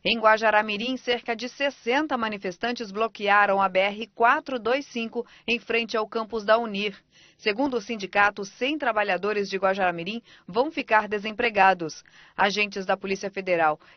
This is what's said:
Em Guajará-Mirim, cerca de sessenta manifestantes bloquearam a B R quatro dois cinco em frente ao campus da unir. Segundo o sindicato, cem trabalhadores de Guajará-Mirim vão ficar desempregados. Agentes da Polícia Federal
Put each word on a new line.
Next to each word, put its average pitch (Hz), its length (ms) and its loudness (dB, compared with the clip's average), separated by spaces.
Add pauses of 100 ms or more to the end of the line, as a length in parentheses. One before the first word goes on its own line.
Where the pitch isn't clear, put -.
Em 226 160 0
Guajará-Mirim, 214 760 2
cerca 240 400 -4
de 240 140 -10
sessenta 277 680 -2
manifestantes 220 720 -6
bloquearam 202 720 2
a 190 60 4
B 185 120 2
R 202 360 -2
quatro 269 420 2
dois 247 280 -2
cinco 226 420 -8 (180)
em 233 140 -2
frente 226 380 -2
ao 214 100 -2
campus 226 380 -6
da 214 120 6
unir. 208 380 -4 (420)
Segundo 247 380 0
o 220 60 0
sindicato, 208 640 0
cem 277 320 -4
trabalhadores 208 720 -2
de 196 80 -4
Guajará-Mirim 190 640 -2 (260)
vão 240 240 0
ficar 214 380 0
desempregados. 202 920 0 (360)
Agentes 202 480 0
da 190 100 0
Polícia 196 340 -6
Federal 170 480 0 (200)